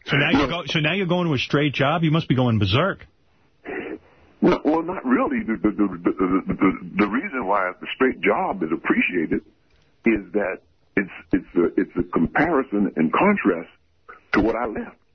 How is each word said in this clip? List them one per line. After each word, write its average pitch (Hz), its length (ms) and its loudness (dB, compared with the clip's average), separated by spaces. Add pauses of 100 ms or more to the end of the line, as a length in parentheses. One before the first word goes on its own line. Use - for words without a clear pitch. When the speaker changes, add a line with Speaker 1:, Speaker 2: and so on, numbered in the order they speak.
Speaker 1:
So - 100 0
now 143 140 2
Speaker 2:
You 269 80 4
Speaker 1:
you - 80 2
Speaker 2:
know 170 160 -4
Speaker 1:
go, 151 40 -10
so 156 140 0
now 151 140 2
you're 196 120 0
going 175 220 2
to 151 60 2
a 127 40 2
straight 147 360 0
job? 151 280 2
You 160 80 4
must 156 180 2
be 139 60 4
going 123 240 4
berserk. 127 480 0 (1400)
Speaker 2:
No, 175 220 4
well, 160 180 2
not 165 220 -6
really. 127 400 0
The, 110 180 -2
the, 107 80 2
the, 101 160 0 (160)
the, 92 520 0
the, 92 440 -2
the 104 80 2
reason 127 400 -4
why 92 340 0
the - 140 -14
straight - 260 0
job 190 420 0
is 80 100 -4
appreciated 85 680 -2 (640)
is 101 280 0
that 92 260 -2 (380)
it's, 98 140 -4 (220)
it's 92 140 0 (100)
a, 85 240 2
it's - 160 -2
a 90 60 -2 (100)
comparison 104 840 0
and 80 160 0
contrast 101 580 0 (600)
to - 80 2
what 110 160 2
I 120 100 -4
left. 123 300 -8 (180)